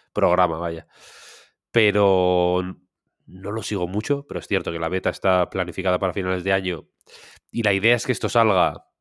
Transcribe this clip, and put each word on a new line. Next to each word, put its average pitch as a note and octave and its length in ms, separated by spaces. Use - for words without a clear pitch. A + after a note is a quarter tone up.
programa, F2+ 420
vaya. E2 300
Pero F#2 920
n-, F#2 160
no F#2+ 240
lo G#2+ 120
sigo F2+ 260
mucho, C#3 380
pero F2 140
es - 60
cierto F2 260
que E2 60
la E2 100
beta F2+ 200
está F2+ 400
planificada F2+ 500
para F#2 140
finales F#2 320
de G2 80
año F#2 360
y A#2 120
la G#2 100
idea G#2 220
es A#2 100
que B2+ 80
esto A2 160
salga, F#2+ 580